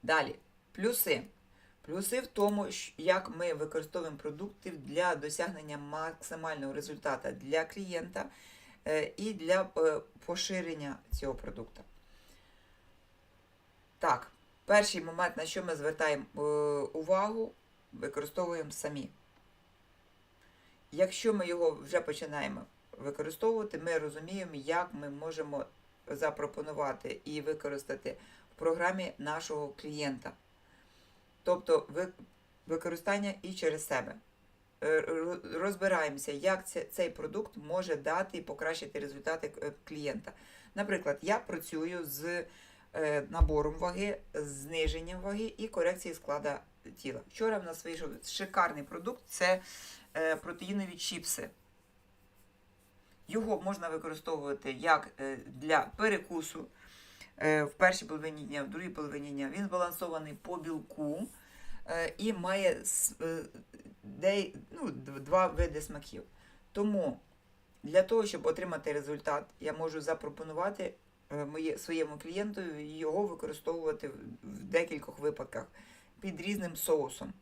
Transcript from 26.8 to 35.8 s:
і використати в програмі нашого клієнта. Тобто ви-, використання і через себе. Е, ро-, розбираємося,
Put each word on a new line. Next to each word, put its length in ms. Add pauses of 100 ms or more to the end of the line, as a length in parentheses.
і 160
використати 760 (340)
в 80
програмі 580
нашого 500
клієнта. 640 (1120)
Тобто 460
ви-, 180 (600)
використання 760
і 120
через 340
себе. 280 (640)
Е, 200
ро-, 580
розбираємося, 720